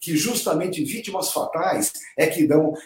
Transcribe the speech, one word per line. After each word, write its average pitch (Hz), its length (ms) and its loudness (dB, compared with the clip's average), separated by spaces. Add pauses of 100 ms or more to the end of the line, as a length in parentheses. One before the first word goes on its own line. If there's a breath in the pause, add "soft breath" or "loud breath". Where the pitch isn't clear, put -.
que 160 160 0
justamente 175 680 0
vítimas 196 480 -6
fatais - 600 -2 (240 loud breath)
é 160 100 4
que 156 180 2
dão 151 280 4 (120 loud breath)